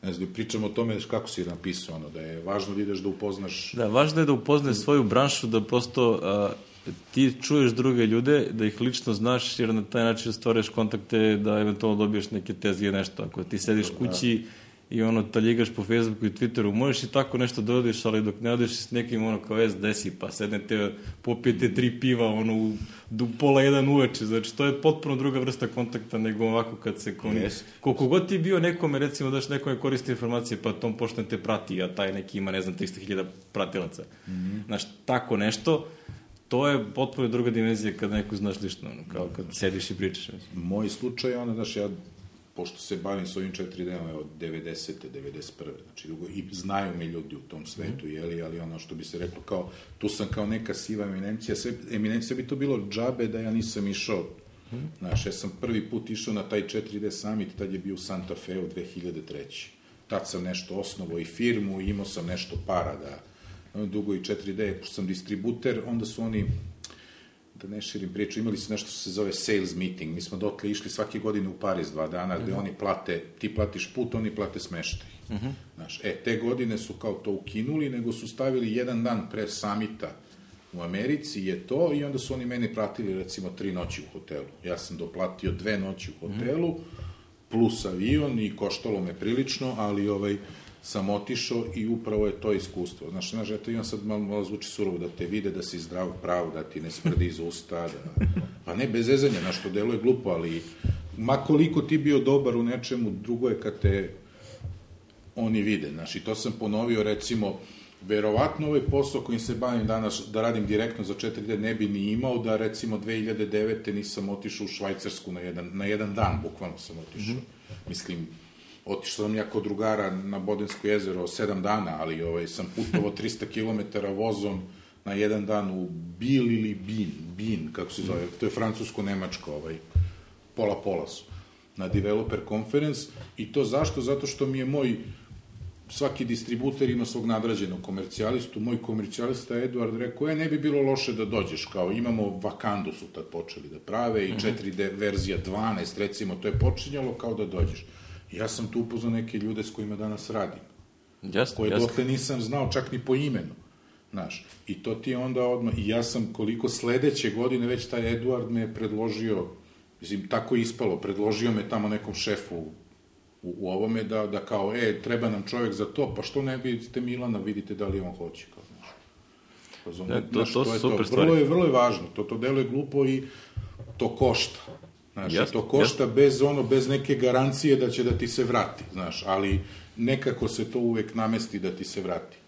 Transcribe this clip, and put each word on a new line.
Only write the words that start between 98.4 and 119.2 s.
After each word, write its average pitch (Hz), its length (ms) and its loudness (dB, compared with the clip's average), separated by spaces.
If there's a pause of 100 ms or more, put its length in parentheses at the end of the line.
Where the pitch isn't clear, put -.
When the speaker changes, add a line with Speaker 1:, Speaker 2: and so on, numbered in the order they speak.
Speaker 1:
Pa 87 120 -4
ne, 127 120 0
bez 113 180 2
zezanja, 131 340 6
znaš, 90 220 -2
to 98 80 -4
deluje 104 280 0
glupo, 120 320 4
ali 82 320 -2 (560)
ma 127 180 2
koliko 156 460 6
ti 156 160 2
bio 143 220 4
dobar 131 360 4
u 120 60 2
nečemu, 120 500 0
drugo 117 360 -2
je 110 120 0
kad 104 200 -4
te 98 300 4 (1300)
oni 113 260 2
vide, 92 280 2
znaš, 80 260 -8
i - 40 -6
to 110 140 -2
sam 107 180 -4
ponovio, 110 500 2
recimo, 104 560 0 (440)
verovatno 107 640 2
ovaj 151 140 4
posao 139 400 2
kojim 117 200 -2
se 120 140 -2
bavim 117 320 0
danas, 110 420 0
da 110 140 0
radim 113 240 2
direktno 110 380 0
za 95 100 -2
četiri 110 280 -4
D, 107 160 0
ne 110 160 0
bi 107 140 0
ni 101 140 0
imao 120 360 2
da, 113 180 2
recimo, 110 420 0
dve 110 180 -2
hiljade 107 300 0
devete 107 460 0
nisam 101 360 -4
otišao 101 360 -6
u 95 40 -6
Švajcarsku 98 640 -6
na 90 80 -6
jedan, 90 320 -6
na 98 120 -4
jedan 104 300 0
dan, 98 280 2
bukvalno 90 360 -8
sam - 200 -14
otišao. 104 360 -6
Speaker 2:
Mhm. 127 80 -6 (460)
Speaker 1:
Mislim, 87 380 -6 (600)
otišao 101 380 -4